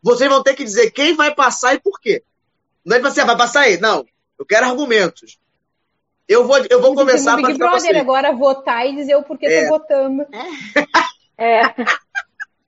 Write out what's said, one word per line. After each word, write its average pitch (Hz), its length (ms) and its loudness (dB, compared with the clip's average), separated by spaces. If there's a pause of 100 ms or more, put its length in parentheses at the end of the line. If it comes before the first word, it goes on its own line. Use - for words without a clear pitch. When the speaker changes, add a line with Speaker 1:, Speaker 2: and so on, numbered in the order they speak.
Speaker 1:
Vocês 240 280 0
vão 539 140 2
ter - 120 0
que 285 80 -10
dizer 220 280 0
quem 302 220 0
vai 294 220 0
passar 254 400 0
e 254 40 -10
por - 200 -6
quê. 170 240 -4 (600)
Não 202 100 -2
é 254 40 4
tipo 277 100 -2
assim, 285 120 -2
"Ah, 262 40 0
vai 233 120 0
passar 240 240 0
aí." 214 180 2
Não, 202 260 -2 (320)
eu 139 80 -14
quero 220 200 2
argumentos. 240 720 -2 (920)
Eu 233 180 4
vou, 269 120 2 (120)
eu 247 120 4
vou 262 140 4
Speaker 2:
Tem - 0 -
que - 60 -
Speaker 1:
começar 269 300 2
Speaker 2:
ir 233 40 2
no 302 60 -2
Speaker 1:
pra 262 60 0
Speaker 2:
Big 254 120 0
Speaker 1:
ficar 240 120 2
Speaker 2:
Brother 311 200 0
Speaker 1:
você. 302 80 2
Speaker 2:
agora, 269 340 0
votar 262 540 -2
e 277 80 -6
dizer 285 200 -2
o 285 80 0
porquê 294 240 -10
Speaker 1:
É. 320 160 2
Speaker 2:
tô 294 140 -2
votando. 277 480 -4 (1120)
Speaker 3:
É. 233 240 2 (1080)